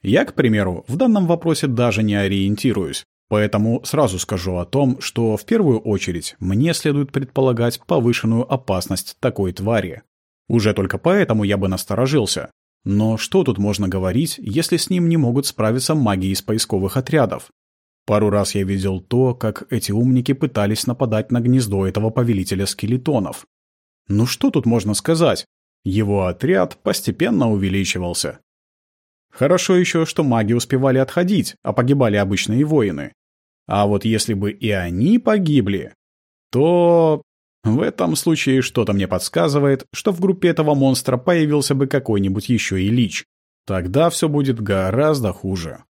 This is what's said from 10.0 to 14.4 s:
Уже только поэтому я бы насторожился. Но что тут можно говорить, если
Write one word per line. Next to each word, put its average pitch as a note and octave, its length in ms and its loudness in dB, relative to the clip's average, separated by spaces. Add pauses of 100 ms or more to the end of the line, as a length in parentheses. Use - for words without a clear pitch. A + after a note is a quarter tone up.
Уже G#2+ 260 2
только F#2+ 240 -2
поэтому E3 460 2
я G2+ 120 2
бы G2 120 0
насторожился. G#2 840 -2 (340)
Но G#2+ 320 2
что F#3 260 0
тут G#2 160 0
можно G2+ 300 0
говорить, F#2+ 500 -2
если D#3+ 380 -2